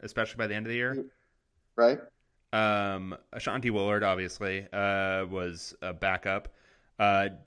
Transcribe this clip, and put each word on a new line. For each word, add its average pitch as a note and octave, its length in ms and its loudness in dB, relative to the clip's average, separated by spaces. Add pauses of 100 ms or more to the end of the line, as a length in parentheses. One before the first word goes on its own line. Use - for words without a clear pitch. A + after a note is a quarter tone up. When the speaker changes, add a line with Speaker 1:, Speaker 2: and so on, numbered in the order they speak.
Speaker 1:
especially A2+ 360 -4
by A2 100 -2
the G#2 80 -4
end G#2+ 100 -6
of A2+ 40 -6
the A#2 80 -4
year. C3 280 -2 (720)
Speaker 2:
Right. A#2+ 240 6 (520)
Speaker 1:
Um, G2+ 640 0 (180)
Ashanti A#2+ 360 -4
Willard, G#2 340 2
obviously, F#2+ 680 -2
uh, G2 540 0
was F2+ 560 -6
a F2+ 100 -6
backup. F#2+ 540 -2 (500)
Uh, G2+ 320 4 (180)